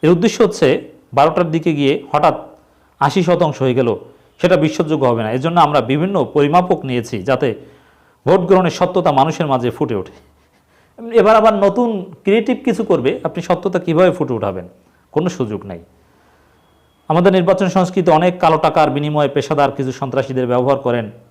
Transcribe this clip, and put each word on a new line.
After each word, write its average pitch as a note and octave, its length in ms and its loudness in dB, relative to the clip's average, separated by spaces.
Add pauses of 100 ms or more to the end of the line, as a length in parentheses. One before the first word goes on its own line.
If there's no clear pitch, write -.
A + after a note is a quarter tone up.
এর D#3 80 4
উদ্দেশ্য F3+ 320 2
হচ্ছে - 520 0 (200)
বারোটার D#3+ 360 2
দিকে E3 220 -2
গিয়ে C#3+ 300 0 (100)
হঠাৎ - 220 2 (640)
আশি D3 220 0
শতাংশ E3 400 0
হয়ে B2+ 120 0
গেল, A#2 220 0 (440)
সেটা F3 160 4
বিশ্বাসযোগ্য D#3 500 0
হবে A#2 160 0
না। A2 100 -4
এজন্য D#3+ 280 0
আমরা D3 200 2
বিভিন্ন D3 440 -2 (100)
পরিমাপক E3 500 2
নিয়েছি A#2+ 380 -4
যাতে B2+ 320 0 (720)
ভোট F3+ 140 4
গ্রহণের F3+ 300 2
সত্যতা F3 420 0
মানুষের D3+ 340 0
মাঝে B2 240 -2
ফুটে B2 240 -4
ওঠে। F#2+ 180 -8 (1000)
এবার A3 240 4
আবার G#3+ 180 4
নতুন G3+ 580 -2 (100)
ক্রিয়েটিভ A#3 420 0
কিছু A3 200 -2
করবে, D#3 380 0
আপনি E3+ 200 -6
সত্যতা F3+ 360 -2
কীভাবে F3 340 2
ফুটে B2+ 200 -4
উঠাবেন? G2 360 -6 (440)
কোনো E3+ 160 -2
সুযোগ G#2+ 380 -8
নাই। F#2 120 -14 (1300)
আমাদের F3 240 4
নির্বাচন F#3 360 2
সংস্কৃতি F3+ 420 0
অনেক F3 280 2
কালো D#3+ 180 2
টাকার D#3 340 2
বিনিময়ে D3 380 -2
পেশাদার C#3 440 0
কিছু C3 200 -6
সন্ত্রাসীদের B2+ 540 -4
ব্যবহার B2+ 320 0
করেন A#2+ 320 -4 (200)